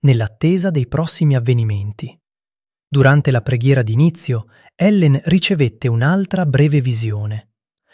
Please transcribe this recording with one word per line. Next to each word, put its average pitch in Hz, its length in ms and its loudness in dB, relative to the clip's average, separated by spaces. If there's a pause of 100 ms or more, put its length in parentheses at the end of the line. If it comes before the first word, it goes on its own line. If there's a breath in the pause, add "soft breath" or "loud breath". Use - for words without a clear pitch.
nell'attesa 156 680 0
dei 139 180 -2
prossimi 156 480 -2
avvenimenti. 113 840 -4 (720)
Durante 139 400 4
la 123 120 0
preghiera 131 400 0
d'inizio, 120 640 -2 (280 soft breath)
Ellen 175 500 2
ricevette 170 640 0
un'altra 175 580 0
breve 143 340 2
visione. 110 680 -6 (440 loud breath)